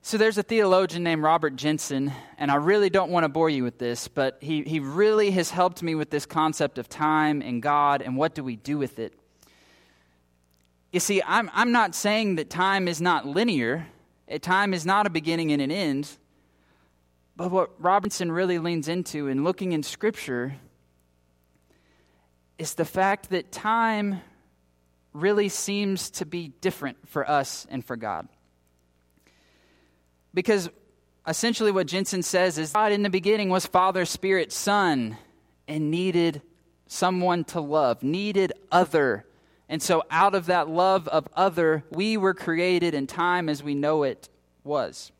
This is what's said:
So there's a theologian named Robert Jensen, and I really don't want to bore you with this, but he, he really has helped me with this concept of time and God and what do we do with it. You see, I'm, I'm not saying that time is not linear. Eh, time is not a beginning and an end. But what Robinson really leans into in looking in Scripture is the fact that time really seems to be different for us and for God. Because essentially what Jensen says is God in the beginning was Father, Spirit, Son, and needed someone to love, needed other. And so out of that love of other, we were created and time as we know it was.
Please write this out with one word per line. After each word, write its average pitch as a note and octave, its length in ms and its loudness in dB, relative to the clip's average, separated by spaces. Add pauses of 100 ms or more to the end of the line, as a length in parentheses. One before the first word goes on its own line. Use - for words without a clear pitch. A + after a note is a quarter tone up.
So - 160 -4
there's G#3+ 200 4
a G#3 60 -2
theologian F#3 600 2
named E3 200 0
Robert D3+ 320 2
Jensen, C#3+ 560 -2 (260)
and C#3+ 140 0
I C#3+ 40 4
really F#3+ 340 4
don't F3+ 220 2
want E3+ 120 2
to D3+ 60 2
bore D#3+ 200 2
you C3+ 140 0
with A#2+ 140 -4
this, A#2+ 320 -4
but C3 320 -2
he, D3+ 220 -4
he D#3+ 180 -4
really G3+ 500 2
has F3+ 180 0
helped F3+ 320 0
me E3 140 -2
with D3+ 140 -4
this D3 160 -4
concept D#3 520 0
of A#2+ 120 -10
time D3+ 520 2
and A#2+ 200 -4
God C#3+ 400 2
and B2+ 160 -4
what D#3+ 180 0
do D3 80 -8
we B2 140 -8
do C#3+ 200 -6
with C3+ 220 -4
it. A2 140 -8 (1800)
You F3 80 0
see, G3 260 0
I'm, G3 280 0
I'm A#3+ 180 2
not A3+ 240 2
saying G#3 400 0
that D#3 140 -4
time F#3 400 0
is D#3 100 -4
not D#3+ 260 2
linear. D3+ 640 0 (400)
Eh, D#3 120 -8
time F#3+ 340 2
is E3 120 -4
not G3+ 220 2
a - 20 -2
beginning E3 440 -2
and C#3+ 80 0
an C3+ 100 -2
end. D3 380 -4 (1300)
But F3 120 -4
what F#3 220 2 (100)
Robinson F#3 480 0
really F3 300 0
leans D#3+ 300 -2
into D#3 400 -4
in C3+ 160 0
looking F#3 260 -2
in D#3 100 -2
Scripture C#3 760 -6 (2000)
is D#3 180 -8
the E3 100 0
fact G3 460 -2
that F#3 200 -4
time G#3+ 680 -2 (920)
really G3+ 380 0
seems G3 640 -4
to - 140 -8
be E3 240 -10 (120)
different D3 360 -4 (100)
for - 220 -4
us C#3+ 400 -2
and C3 140 -8
for B2 120 -8
God. G#2 320 -6 (2000)
Because F3+ 360 0 (580)
essentially A3 440 0
what F#3+ 160 2
Jensen F#3 360 -2
says F3+ 340 2
is D#3 140 -4
God G#3+ 200 2
in G#3 120 2
the G#3 60 0
beginning F#3+ 400 0
was F#3 160 2
Father, F#3 400 2
Spirit, F#3 460 0
Son, D3+ 640 0 (500)
and D3+ 240 -2
needed E3+ 500 0 (460)
someone F3+ 580 0
to E3+ 160 -6
love, C#3+ 420 0
needed F#3+ 500 0 (180)
other. D3 540 2 (440)
And D#3 120 -6
so E3 280 2
out F#3+ 260 4
of E3+ 120 -2
that E3+ 220 2
love F3+ 380 2
of D3+ 280 0
other, E3 560 2
we G#3+ 260 0
were F#3+ 160 2
created F3 600 0
and C3+ 140 -4
time F3 420 0
as C#3+ 140 -4
we C#3+ 120 -4
know D3 280 0
it - 260 -4 (340)
was. C3+ 560 -6